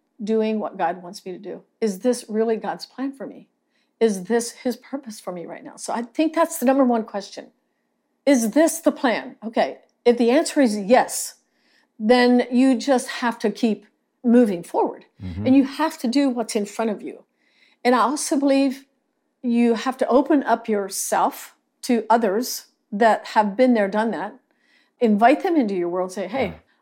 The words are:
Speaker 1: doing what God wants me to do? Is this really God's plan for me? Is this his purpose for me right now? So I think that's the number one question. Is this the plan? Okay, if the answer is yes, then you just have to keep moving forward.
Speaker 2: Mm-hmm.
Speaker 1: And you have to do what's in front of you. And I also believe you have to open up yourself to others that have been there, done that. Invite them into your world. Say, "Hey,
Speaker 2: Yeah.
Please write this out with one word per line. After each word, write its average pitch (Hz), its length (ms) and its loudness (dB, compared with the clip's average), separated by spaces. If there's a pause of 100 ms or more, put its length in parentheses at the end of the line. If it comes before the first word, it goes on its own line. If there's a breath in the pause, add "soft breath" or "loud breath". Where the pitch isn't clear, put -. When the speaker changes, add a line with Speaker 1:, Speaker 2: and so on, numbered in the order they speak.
(240)
Speaker 1:
doing 220 360 -2
what 190 180 -8
God 180 260 -4
wants 180 220 -18
me 190 80 -12
to 170 40 -14
do? 180 260 -14 (180)
Is 196 180 -2
this 240 300 -2
really 220 260 -2
God's 208 300 -8
plan 269 260 -8
for 208 160 -14
me? - 220 -20 (500)
Is 202 260 0
this 233 260 -2
his - 260 -6
purpose 269 420 -14
for 190 140 -12
me 175 120 -12
right - 180 -16
now? - 120 -18
So - 180 -8
I 233 80 -4
think 311 320 -2
that's 320 260 0
the 247 60 -2
number 269 200 4
one 233 180 0
question. - 480 -14 (720)
Is 233 260 4
this 311 280 2
the 302 120 2
plan? 190 440 -2 (100)
Okay, 202 340 -2 (260)
if 240 120 4
the 233 140 2
answer 311 300 2
is 214 160 2
yes, 208 580 0 (640)
then 247 520 4
you 262 260 4
just 247 300 0
have 233 320 -6
to 214 100 -2
keep 202 360 -2 (380)
moving 226 400 4
forward. - 420 -4 (180)
Speaker 2:
Mm-hmm. 90 240 -8
Speaker 1:
And 262 80 6
you 277 100 6
have 320 340 -4
to 254 80 -4
do 277 220 0
what's 240 260 -6
in 208 100 -2
front 220 260 -4
of 180 100 -8
you. 139 220 -14 (600)
And 247 120 4
I 233 40 4
also 277 400 0
believe 269 460 0 (580)
you 240 320 2
have 247 220 -4
to - 100 -2
open 277 360 4
up 233 240 -2
yourself - 880 -4 (280)
to 233 260 0
others 226 560 0 (260)
that 214 360 2
have 208 280 0
been 254 200 4
there, 202 120 2
done 214 240 -2
that. 180 220 -8 (640)
Invite 233 440 4
them 349 120 0
into 214 200 2
your 175 140 -2
world. 185 220 -4
Say, 196 160 -8
"Hey, 233 200 -4
Speaker 2:
Yeah. 170 60 -12 (280)